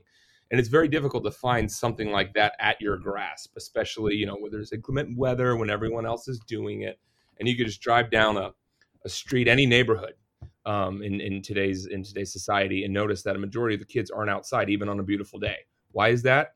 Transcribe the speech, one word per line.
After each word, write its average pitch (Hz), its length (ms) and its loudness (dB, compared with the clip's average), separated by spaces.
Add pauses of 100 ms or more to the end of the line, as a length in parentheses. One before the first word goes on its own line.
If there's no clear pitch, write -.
(500)
And 120 100 2
it's 113 100 4
very 151 200 4
difficult 139 340 0
to 104 80 -2
find 117 400 0
something 110 400 -4
like 98 220 0
that 104 260 4
at 107 220 0
your 101 160 -2
grasp, 95 580 -8
especially, 107 600 -2
you 104 100 0
know, 101 100 -6
when 104 160 -10
there's 107 220 -10
inclement 120 440 -6
weather, 127 380 2
when 110 140 0
everyone 113 360 -2
else 117 220 -6
is 127 120 -8
doing 104 420 -6
it, 101 180 -8 (400)
and 107 80 -2
you 123 80 2
could 117 120 0
just 101 140 -10
drive 117 300 4
down 110 240 4
a, 98 160 -4 (540)
a - 40 -10
street, 123 380 0
any 131 180 8
neighborhood, 117 480 4 (520)
um, 98 360 -2
in, 101 200 -4
in 98 200 -6
today's, 98 440 -2
in 95 180 -8
today's 98 300 -8
society 98 500 0
and 98 100 -4
notice 104 300 0
that 98 120 -2
a 98 40 -6
majority 107 360 -2
of 98 40 -4
the 101 60 -16
kids - 260 -4
aren't 107 180 -4
outside, 101 400 -2
even 104 200 0
on 101 100 -4
a 98 40 -4
beautiful 101 360 -4
day. 101 180 -4 (360)
Why 107 160 6
is 120 140 4
that? 135 320 4